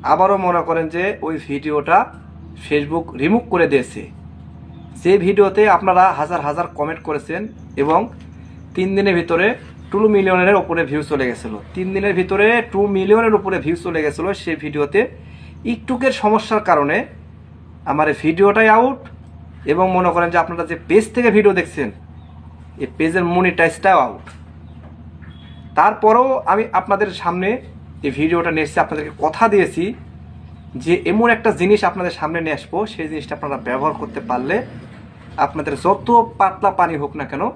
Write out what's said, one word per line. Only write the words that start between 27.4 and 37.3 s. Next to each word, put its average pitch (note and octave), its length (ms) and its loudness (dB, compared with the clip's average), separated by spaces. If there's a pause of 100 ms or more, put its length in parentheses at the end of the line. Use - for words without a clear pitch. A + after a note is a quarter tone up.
এই C3+ 120 -2
ভিডিওটা E3 360 0
নিয়ে D#3 120 -2
এসেছি, E3+ 180 -2
আপনাদেরকে D3+ 280 -8 (120)
কথা - 280 0
দিয়েছি F3 320 0 (1000)
যে E3 100 2 (180)
এমন A3+ 240 4
একটা A3+ 140 0 (100)
জিনিস G3+ 200 2 (100)
আপনাদের F#3 300 -6
সামনে D#3+ 240 -4
নিয়ে D#3 140 -4
আসবো, - 200 -8 (140)
সেই D#3 180 -10
জিনিসটা D#3 260 -10
আপনারা C#3+ 200 -8 (120)
ব্যবহার C#3 320 -2
করতে C#3 280 -10
পারলে B2+ 280 -4 (880)
আপনাদের C#3+ 300 -6 (100)
যত F#3+ 240 0 (300)
পাতলা G3 320 2 (100)
পানি E3 220 0
হোক C#3+ 180 -8
না C3+ 100 -6